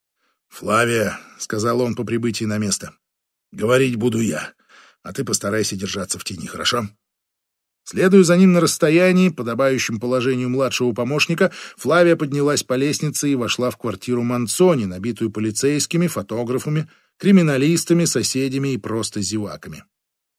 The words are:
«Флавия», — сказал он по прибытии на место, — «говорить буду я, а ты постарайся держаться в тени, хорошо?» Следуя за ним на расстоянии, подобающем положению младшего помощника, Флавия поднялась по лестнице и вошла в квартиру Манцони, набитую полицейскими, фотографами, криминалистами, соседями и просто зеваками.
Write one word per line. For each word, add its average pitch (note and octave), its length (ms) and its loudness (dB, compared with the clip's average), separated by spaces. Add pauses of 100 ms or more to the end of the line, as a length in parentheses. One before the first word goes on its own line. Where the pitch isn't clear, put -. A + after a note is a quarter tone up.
(500)
«Флавия», — A2 720 -2 (180)
сказал A#2 440 -2
он A#2+ 140 -2
по B2 80 -6
прибытии A2+ 420 -4
на G#2+ 120 -4
место, — G2+ 360 -4 (580)
«говорить B2 460 2
буду A2+ 220 0
я, - 340 -4 (500)
а F2 100 -12
ты C3+ 100 -6
постарайся G#2+ 520 -4
держаться F#2+ 420 -8
в - 60 -12
тени, F2 240 -12
хорошо?» G#2+ 420 -4 (920)
Следуя F#3 400 6
за F3 140 4
ним F#3 160 8
на F3 80 4
расстоянии, F3+ 680 4
подобающем A#2+ 680 -2
положению B2+ 500 -2
младшего B2 440 0
помощника, D3 580 0 (260)
Флавия E3+ 380 4
поднялась C#3+ 480 0
по B2+ 120 -2
лестнице C#3+ 540 -2
и C#3 60 0
вошла B2 360 -2
в - 60 -12
квартиру A#2+ 440 -4
Манцони, A#2+ 640 2
набитую G#2+ 460 -4
полицейскими, C#3+ 760 -2
фотографами, B2 800 -4 (280)
криминалистами, E3 880 4
соседями C3+ 640 -2
и B2+ 80 -2
просто A2 440 -6
зеваками. F#2 640 -8 (560)